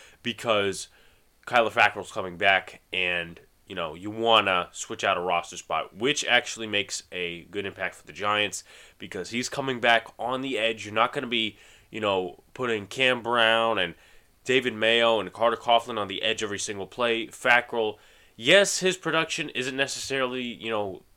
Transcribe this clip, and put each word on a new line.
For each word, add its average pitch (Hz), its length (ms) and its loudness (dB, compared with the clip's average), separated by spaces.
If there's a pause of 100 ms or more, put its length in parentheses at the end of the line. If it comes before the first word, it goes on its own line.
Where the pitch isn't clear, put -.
(220)
because 104 640 0 (580)
Kyler 117 260 4
Fackrell's 104 400 2
coming 92 240 -8
back, 95 460 2 (100)
and, 87 480 -2 (260)
you 101 80 -12
know, 82 200 -4
you 92 160 -10
wanna 107 640 4
switch - 300 -10
out 98 140 4
a 90 40 -2
roster 87 360 -2
spot, - 400 -6
which 131 300 -2
actually 120 420 0
makes 101 420 -4
a 87 340 -8
good 101 220 -8
impact 92 300 -8
for - 100 -20
the 73 60 -18
Giants 104 500 -2 (360)
because 92 320 -10
he's 120 180 -4
coming 131 320 -4
back 117 260 4 (120)
on 123 220 -4
the 131 160 -6
edge. 110 280 -2
You're 104 100 -10
not 117 180 2
gonna 135 140 -6
be, 113 320 -2 (320)
you 110 100 -8
know, 95 440 -2 (100)
putting 113 320 -2
Cam 127 360 0
Brown 113 560 4
and 87 180 -2 (480)
David 127 300 2
Mayo 113 440 4
and 92 140 -4
Carter 117 240 2
Coughlin 117 420 2
on 101 80 -2
the 95 160 -8
edge 107 200 -2
every 101 160 -4
single 98 280 -6
play. 117 420 -2
Fackrell, 120 680 2 (380)
yes, 165 440 4
his 185 160 0
production 160 540 -2
isn't 131 260 -6
necessarily, 135 640 -2
you 113 280 -8
know, 104 340 -4 (120)